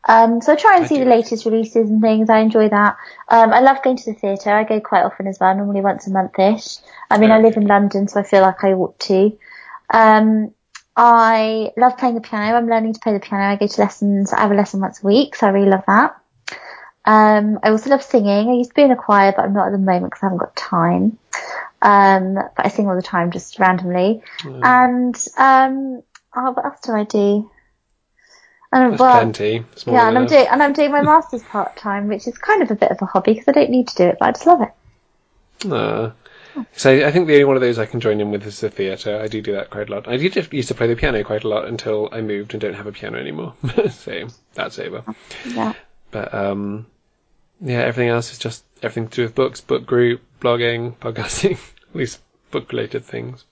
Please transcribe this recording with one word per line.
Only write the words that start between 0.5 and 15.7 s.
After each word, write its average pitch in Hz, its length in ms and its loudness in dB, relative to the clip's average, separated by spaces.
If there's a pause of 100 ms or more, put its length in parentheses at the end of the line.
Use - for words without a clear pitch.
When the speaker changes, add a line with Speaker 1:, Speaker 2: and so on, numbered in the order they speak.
Speaker 1:
I 320 40 4
try 403 200 4
and 339 80 2
Speaker 2:
I - 40 -6
Speaker 1:
see 294 100 0
the 262 60 0
Speaker 2:
do. 254 60 2
Speaker 1:
latest 226 340 0
releases 220 460 0
and 220 100 2
things. 220 300 2
I 220 80 4
enjoy 220 300 2
that. 208 280 2 (320)
Um, 226 240 6
I 220 80 4
love 269 220 4
going 254 140 0
to 233 160 -10
the 214 60 -12
theatre. 196 320 -4
I 214 140 2
go 214 160 -2
quite 190 220 0
often 196 240 -4
as 190 140 -8
well, 190 160 4
normally 202 240 -2
once 196 260 -2
a 196 40 -8
month-ish. 190 680 -2 (340)
I 208 80 4
mean, 220 140 6
I 220 60 6
Speaker 2:
Oh, - 40 6
Speaker 1:
live 226 140 4
in 208 80 0
Speaker 2:
okay. 202 100 2
Speaker 1:
London, 202 320 0
so 202 140 -2
I - 20 -6
feel 196 200 2
like 190 200 2
I 196 120 2
ought 185 260 -4
to. 202 360 0 (540)
Um, 220 640 4 (440)
I 226 800 2
love 254 220 2
playing 247 160 -2
the 226 80 -4
piano. 220 340 -4
I'm 233 120 0
learning 226 260 0
to - 60 -14
play 220 120 -2
the 202 80 -2
piano. 196 240 -4
I 202 120 0
go 208 100 -2
to 208 140 -4
lessons. 202 520 -2
I - 80 -2
have 208 100 2
a 202 40 2
lesson 202 260 -2
once - 220 -8
a 202 40 -4
week, 247 300 2
so 226 100 0
I 196 40 4
really 196 180 2
love 190 180 2